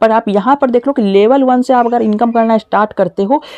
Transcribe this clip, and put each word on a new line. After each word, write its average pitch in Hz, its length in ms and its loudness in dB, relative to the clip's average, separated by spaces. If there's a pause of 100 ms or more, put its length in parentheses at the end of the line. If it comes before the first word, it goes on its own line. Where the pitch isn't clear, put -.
पर 220 100 2
आप 220 160 0
यहाँ 208 280 0
पर 277 140 -2
देख 240 180 -2
लो 277 60 -2
कि 262 80 -2
लेवल 208 420 2
वन 254 180 2
से 254 120 -2
आप 240 120 2
अगर 233 160 -2
इनकम 220 300 0
करना 226 260 0
स्टार्ट 208 360 -4
करते 185 300 -2
हो, 269 200 -2 (140)